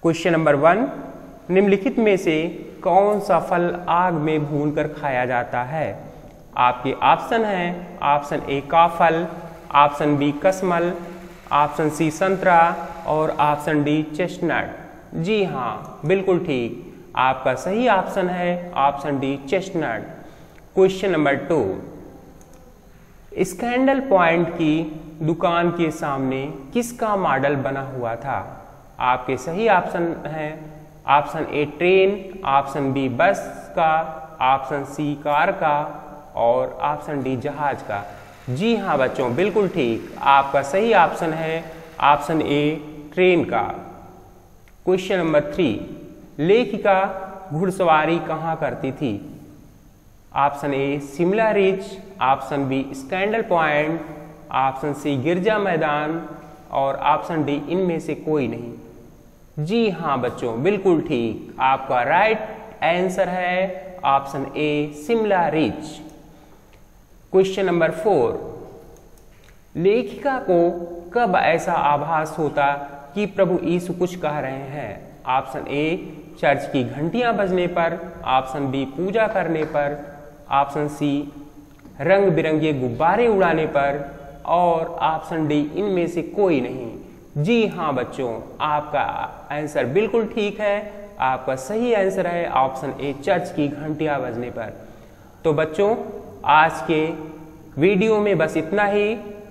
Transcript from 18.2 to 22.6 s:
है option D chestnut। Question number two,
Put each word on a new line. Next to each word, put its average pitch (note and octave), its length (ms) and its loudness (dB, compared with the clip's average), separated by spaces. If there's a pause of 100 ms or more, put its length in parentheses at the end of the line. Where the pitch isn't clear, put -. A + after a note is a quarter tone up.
है F3 500 -4
option C#3+ 400 0
D C#3 160 -2 (140)
chestnut। D3 580 -2 (680)
Question F#3+ 360 4
number D3 240 4 (120)
two, D#3 160 2 (1800)